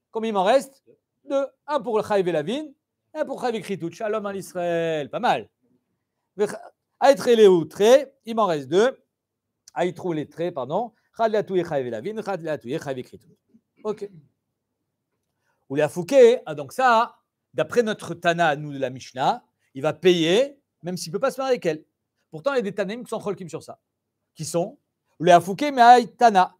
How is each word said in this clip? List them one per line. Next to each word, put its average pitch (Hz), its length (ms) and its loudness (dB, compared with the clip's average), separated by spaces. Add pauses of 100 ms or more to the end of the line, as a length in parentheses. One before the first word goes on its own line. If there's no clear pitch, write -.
(100)
Combien 226 200 -6
il 214 40 -4
m'en 190 100 0
reste ? 277 400 0 (400)
Deux. 277 220 -2 (200)
Un 285 140 -2
pour 220 180 -4
le 196 60 -2
Chaï 208 180 0
Velavin, 180 440 -4 (480)
un 311 100 -4
pour 277 160 -12
Chaï 247 120 -4
Vekritout. 170 380 -8
Shalom 214 360 -6
à 202 60 -8
l'Israël. 170 800 -4
Pas 175 100 -8
mal. 160 280 0 (880)
Ve 208 100 0
Ch-, 208 140 -8 (400)
Aïtre 269 300 4
Léou, 196 340 6
Tré, 233 480 2 (120)
il 226 100 -10
m'en 220 120 -2
reste 151 220 -4
deux. 202 300 2 (760)
Aïtrou, 180 380 -4
les 151 160 -8
traits, 170 260 -8
pardon. 156 380 -6 (240)
Chad, 220 160 0
le 214 60 0
Atouye, 190 260 -2
Chaï 156 180 -4
Velavin, 123 400 -8
Chad, 185 200 -8
le 160 80 -8
Atouye, 139 280 -8
Chaï 147 160 -8
Vekritout. 123 340 -16 (560)
Ok. 214 240 -8 (1600)
Ou 135 60 -10
les 147 80 0
Afouké, 226 640 4
ah, 156 80 -8
donc 143 180 -12
ça, 233 440 0 (360)
d'après 156 300 0
notre 208 320 -6
Tana, 170 420 0
nous, 147 160 -10
de 139 60 -10
la 131 120 -4
Mishnah, 135 540 -4 (300)
il 135 80 -12
va 151 100 0
payer, 180 640 2 (240)
même 180 140 -8
s'il 170 140 -12
ne 160 60 -6
peut 196 40 -6
pas 269 100 -2
se - 80 -10
marier 262 140 -2
avec 220 140 -2
elle. 156 180 -4 (460)
Pourtant, 160 220 -4
il 269 40 0
y - 40 0
a - 20 0
des 196 120 -6
Tanaïm 208 300 -6
qui - 60 -16
sont 220 100 -6
cholkim 190 280 -10
sur 151 140 -12
ça. - 160 -20 (560)
Qui 156 100 -10
sont ? 175 340 -4 (420)
Ou 151 40 -2
les 180 80 8
Afouké, 175 380 4
mais 262 120 4
Aï 247 260 8
Tana. 196 520 2